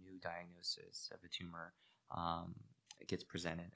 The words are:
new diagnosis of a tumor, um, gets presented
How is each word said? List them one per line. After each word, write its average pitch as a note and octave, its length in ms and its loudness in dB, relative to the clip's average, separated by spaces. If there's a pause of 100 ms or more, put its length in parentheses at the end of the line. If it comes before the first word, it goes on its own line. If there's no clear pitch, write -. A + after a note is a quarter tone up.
new F#2 160 -8
diagnosis F2 920 -2
of - 100 -6
a F2 60 -12
tumor, E2+ 460 -2 (360)
um, E2+ 440 4 (520)
gets F2+ 160 4
presented E2+ 540 2